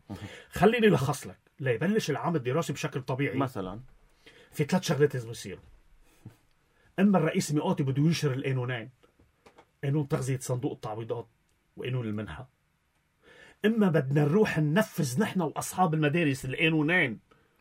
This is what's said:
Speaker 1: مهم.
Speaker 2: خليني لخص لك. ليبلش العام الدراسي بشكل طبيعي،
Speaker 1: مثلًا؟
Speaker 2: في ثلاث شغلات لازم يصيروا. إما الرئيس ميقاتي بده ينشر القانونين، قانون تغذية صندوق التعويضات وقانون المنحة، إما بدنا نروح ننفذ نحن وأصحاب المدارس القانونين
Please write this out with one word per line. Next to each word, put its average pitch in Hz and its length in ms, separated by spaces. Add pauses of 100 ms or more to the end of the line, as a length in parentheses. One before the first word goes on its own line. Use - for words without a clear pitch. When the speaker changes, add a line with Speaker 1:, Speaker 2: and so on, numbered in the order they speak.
Speaker 1:
مهم. 98 80 (340)
Speaker 2:
خليني 220 360
لخص 139 400
لك. 92 120 (200)
ليبلش 151 500
العام 143 260
الدراسي 143 380
بشكل 139 280
طبيعي، 127 360
Speaker 1:
مثلًا؟ 104 420 (720)
Speaker 2:
في - 120
ثلاث 185 200
شغلات 147 300
لازم 117 160
يصيروا. 104 340 (1400)
إما 196 180
الرئيس 160 360
ميقاتي 156 300
بده 135 200
ينشر 151 300
القانونين، 127 560 (960)
قانون 143 240
تغذية 131 340
صندوق 127 300
التعويضات 113 560 (500)
وقانون 123 280
المنحة، 104 440 (1160)
إما 214 240
بدنا 147 320
نروح 160 380
ننفذ 151 640
نحن 190 200
وأصحاب 160 520
المدارس 151 520
القانونين 156 760 (420)